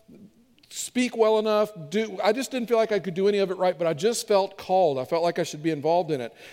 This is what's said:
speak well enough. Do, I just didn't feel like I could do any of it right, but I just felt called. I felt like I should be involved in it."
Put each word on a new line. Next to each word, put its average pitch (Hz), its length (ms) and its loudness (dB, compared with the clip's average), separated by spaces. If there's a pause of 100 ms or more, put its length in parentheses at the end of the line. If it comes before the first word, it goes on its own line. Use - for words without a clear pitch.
(680)
speak - 480 -4
well 220 220 4
enough. 214 320 2 (200)
Do, 202 340 -2
I 214 80 4
just 254 180 -6
didn't 240 180 -4
feel 226 100 2
like 220 140 2
I 208 60 2
could 180 140 -6
do 190 160 0
any 208 100 2
of 190 120 0
it 180 80 -6
right, 180 200 0
but 170 80 0
I 165 60 2
just 202 340 -2
felt 196 300 2
called. 180 420 2
I 131 60 -2
felt 165 180 -2
like 175 160 0
I 175 40 0
should 151 200 -8
be 160 80 -2
involved 160 400 0
in 139 100 -2
it." 117 140 -10 (180)